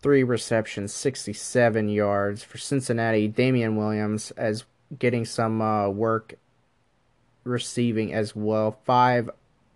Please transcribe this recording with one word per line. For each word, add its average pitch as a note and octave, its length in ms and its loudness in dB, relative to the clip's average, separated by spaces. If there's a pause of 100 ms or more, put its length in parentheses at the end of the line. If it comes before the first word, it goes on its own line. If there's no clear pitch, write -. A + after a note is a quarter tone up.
three C#3 220 4
receptions, A2+ 720 -2
sixty-seven A2+ 960 0
yards. G2+ 560 0
For - 140 -20
Cincinnati, A#2 680 0
Damian A#2 500 2
Williams G#2+ 560 -2
as A2+ 320 -4 (340)
getting A#2+ 260 0
some, A2 360 -2
uh, G#2+ 280 2
work A2 460 -2 (1080)
receiving A#2+ 680 -2
as G#2+ 240 -4
well. G#2+ 480 0
Five B2 460 4 (460)